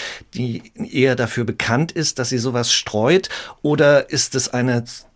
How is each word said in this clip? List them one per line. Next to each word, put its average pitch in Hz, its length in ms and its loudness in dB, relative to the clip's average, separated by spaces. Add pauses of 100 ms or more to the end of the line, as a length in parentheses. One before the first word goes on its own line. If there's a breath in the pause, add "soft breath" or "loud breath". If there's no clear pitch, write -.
(340 loud breath)
die 120 280 -6 (300)
eher 127 240 4
dafür 120 280 -2
bekannt 117 460 0
ist, - 300 -4
dass 120 80 -4
sie 131 100 -2
sowas 120 340 -2
streut, 143 560 2 (340 loud breath)
oder 147 480 4
ist - 260 -2
es - 140 0
eine 123 340 0 (320)